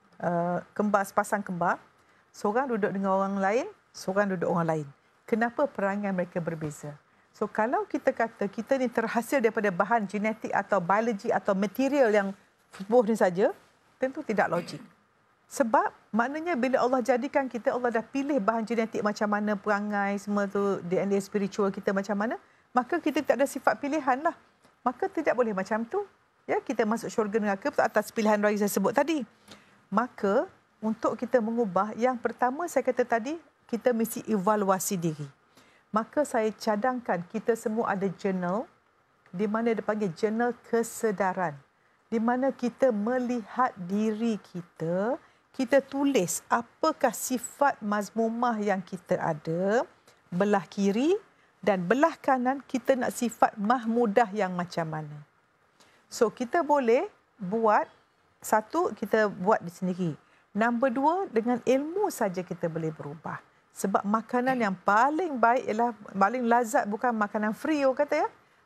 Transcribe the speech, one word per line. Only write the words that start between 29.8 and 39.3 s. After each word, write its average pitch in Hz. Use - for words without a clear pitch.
Maka, 226
untuk 220
kita 240
mengubah, 214
yang 247
pertama 262
saya 254
kata 247
tadi, 247
kita 233
mesti 226
evaluasi 196
diri, 151
maka 226
saya 220
cadangkan 226
kita 220
semua 220
ada 196
jurnal, 185